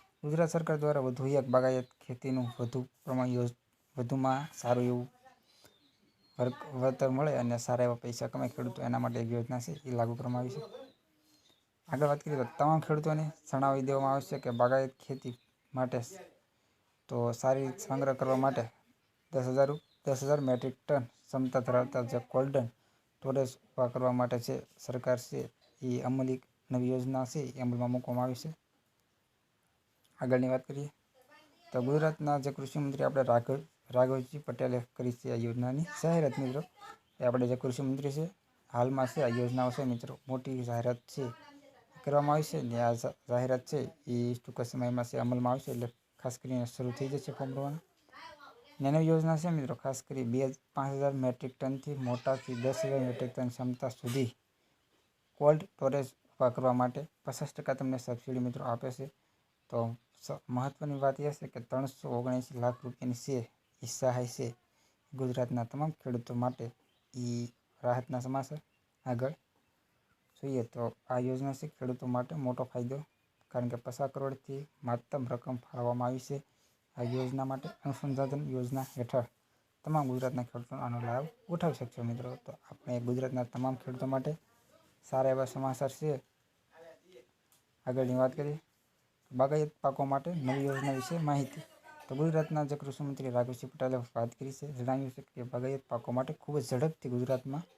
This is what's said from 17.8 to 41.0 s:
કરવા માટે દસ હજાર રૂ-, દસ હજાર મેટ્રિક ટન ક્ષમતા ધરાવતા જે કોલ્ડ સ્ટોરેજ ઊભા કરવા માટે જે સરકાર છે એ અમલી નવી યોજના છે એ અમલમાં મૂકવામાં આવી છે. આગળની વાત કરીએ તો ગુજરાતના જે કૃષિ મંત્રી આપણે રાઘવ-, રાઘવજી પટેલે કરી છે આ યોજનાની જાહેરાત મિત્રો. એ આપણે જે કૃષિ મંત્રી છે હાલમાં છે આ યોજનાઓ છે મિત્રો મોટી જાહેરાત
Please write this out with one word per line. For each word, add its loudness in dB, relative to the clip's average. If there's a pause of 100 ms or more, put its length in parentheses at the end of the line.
કરવા 2
માટે 2 (680)
દસ 2
હજાર 6
રૂ-, -2 (140)
દસ 0
હજાર 2
મેટ્રિક 2
ટન 2 (160)
ક્ષમતા 0
ધરાવતા 2
જે 0
કોલ્ડ 2 (520)
સ્ટોરેજ 0
ઊભા -2
કરવા 2
માટે 2
જે -4 (200)
સરકાર -2
છે -8 (420)
એ -2 (120)
અમલી 0 (280)
નવી 2
યોજના 0
છે -6
એ -10
અમલમાં 0
મૂકવામાં 0
આવી -4
છે. -8 (1700)
આગળની 4
વાત 2
કરીએ -8 (800)
તો -4
ગુજરાતના 4
જે 0
કૃષિ -6
મંત્રી 0
આપણે 4
રાઘવ-, 4 (240)
રાઘવજી 2
પટેલે 0 (100)
કરી -2
છે -10
આ 0
યોજનાની 0
જાહેરાત 2
મિત્રો. -2 (520)
એ -12
આપણે 4
જે 2
કૃષિ -4
મંત્રી -2
છે -2 (440)
હાલમાં 2
છે -4
આ 4
યોજનાઓ 2
છે -2
મિત્રો -2 (100)
મોટી -4
જાહેરાત 0